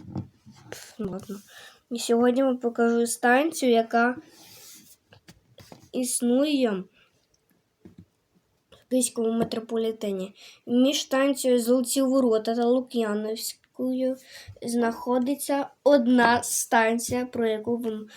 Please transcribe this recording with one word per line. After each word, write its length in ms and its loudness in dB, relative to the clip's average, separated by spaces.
Пф, 300 -20
ну 120 -6
ладно. 260 -12
І 80 -6
сьогодні 440 2
вам 140 0
покажу 500 0
станцію, 640 2
яка 440 2
існує 920 0
в 40 -20
Київському 420 0
метрополітені. 1040 -4
Між 360 2
станцією 580 0
Золоті 420 0
Ворота 540 2
та 100 0
Лук'яновською 1500 -2
знаходиться 1040 -2
одна 600 4
станція, 840 0
про 220 -4
яку 300 -2
вам, 400 -8